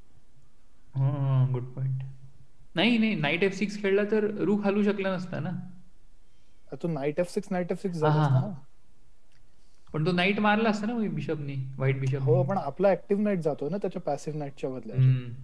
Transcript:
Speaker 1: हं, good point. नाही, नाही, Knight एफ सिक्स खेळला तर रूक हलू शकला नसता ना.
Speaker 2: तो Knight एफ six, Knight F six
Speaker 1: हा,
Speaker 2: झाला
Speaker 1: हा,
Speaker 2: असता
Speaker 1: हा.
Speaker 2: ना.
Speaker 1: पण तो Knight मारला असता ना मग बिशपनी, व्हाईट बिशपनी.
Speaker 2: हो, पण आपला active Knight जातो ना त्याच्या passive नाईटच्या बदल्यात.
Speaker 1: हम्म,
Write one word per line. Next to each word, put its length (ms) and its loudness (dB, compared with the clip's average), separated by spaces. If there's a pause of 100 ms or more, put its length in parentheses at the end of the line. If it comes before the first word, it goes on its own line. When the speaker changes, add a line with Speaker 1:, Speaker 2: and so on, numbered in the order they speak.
(960)
Speaker 1:
हं, 580 2
good 120 -2
point. 380 -4 (720)
नाही, 240 4
नाही, 160 4
Knight 280 2
एफ 100 4
सिक्स 300 -2
खेळला 280 4
तर 140 4
रूक 360 2
हलू 220 4
शकला 320 2
नसता 260 -4
ना. 100 -2 (1300)
Speaker 2:
तो 60 0
Knight 320 0
एफ 100 0
six, 200 -4
Knight 220 0
F 100 -2
six 120 -2
Speaker 1:
हा, 60 -4
Speaker 2:
झाला 140 6
Speaker 1:
हा, 80 6
Speaker 2:
असता 120 6
Speaker 1:
हा. 120 4
Speaker 2:
ना. 80 -6 (1400)
Speaker 1:
पण 140 0
तो 60 4
Knight 280 4
मारला 300 6
असता 160 -2
ना 80 -2
मग 140 0
बिशपनी, 460 -4
व्हाईट 460 0
बिशपनी. 180 0
Speaker 2:
हो, 240 4
पण 160 0
आपला 300 2
active 340 2
Knight 160 2
जातो 300 0
ना 80 -2
त्याच्या 260 -4
passive 360 -4
नाईटच्या 320 -6
बदल्यात. 280 -4
Speaker 1:
हम्म, 340 4 (120)